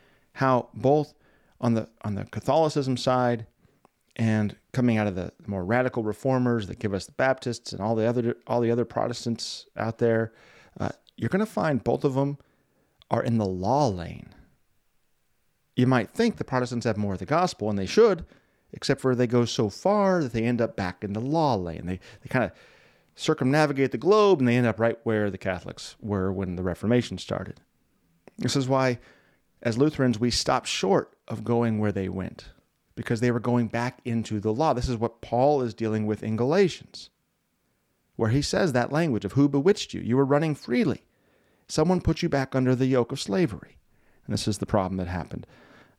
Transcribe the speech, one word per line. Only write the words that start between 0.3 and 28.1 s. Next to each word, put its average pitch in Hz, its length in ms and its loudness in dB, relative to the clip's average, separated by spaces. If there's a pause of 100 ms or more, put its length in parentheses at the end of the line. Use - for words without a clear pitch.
how 131 400 2
both 139 400 2 (460)
on 117 140 2
the, 110 140 -2 (140)
on 107 120 -6
the 101 100 -6
Catholicism 139 720 -2
side 123 500 0 (720)
and 107 400 0 (160)
coming 120 260 2
out 107 80 2
of 95 80 -2
the 92 180 -6 (140)
more 98 180 -6
radical 123 380 0
reformers 120 640 0
that 90 120 -12
give 101 140 -4
us 95 140 -4
the - 60 -20
Baptists 131 600 -2
and 95 80 -8
all 110 140 0
the 110 100 2
other, 120 320 0 (100)
all 120 140 0
the 117 100 2
other 120 140 2
Protestants - 840 -6 (100)
out 110 220 -4
there, 113 340 2 (460)
uh, 98 120 -4 (260)
you're 117 140 -2
gonna 208 160 0
find 156 360 -2
both 135 220 0
of 135 100 0
them 139 240 -2 (720)
are 120 120 0
in 117 160 0
the 104 80 0
law 98 400 0
lane. 87 420 -6 (1500)
You 123 100 4
might 123 240 2
think 226 260 0
the - 80 -6
Protestants 123 400 -4
have 107 140 -2
more 101 160 -2
of 90 40 -6
the 92 60 -10
gospel, 151 460 -2
and 101 80 -2
they 95 80 -2
should, 202 400 4 (460)
except - 280 -2
for 131 140 2
they 123 120 2
go 120 200 4
so 110 240 0
far 190 520 2
that 123 100 -6
they 113 120 0
end 120 160 0
up - 160 -2
back 90 260 -4
in 101 120 -6
the 110 60 -4
law 143 340 0
lane. 87 320 -6
They, 92 140 -6 (220)
they - 60 -16
kinda 120 240 -2 (640)
circumnavigate 139 760 2
the 127 60 -2
globe, 190 420 6
and 127 80 4
they 120 80 6
end 123 100 4
up 110 140 0
right 113 240 2
where 107 260 2
the 95 80 -6
Catholics 90 640 -6
were 98 320 -2
when 92 240 -4
the 90 60 -4
Reformation 98 540 0
started. 92 440 -8 (800)